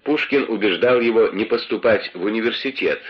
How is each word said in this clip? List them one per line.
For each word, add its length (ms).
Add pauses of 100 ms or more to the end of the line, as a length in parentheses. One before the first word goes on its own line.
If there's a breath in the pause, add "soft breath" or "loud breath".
Пушкин 460
убеждал 520
его 280
не 180
поступать 680
в 100
университет, 880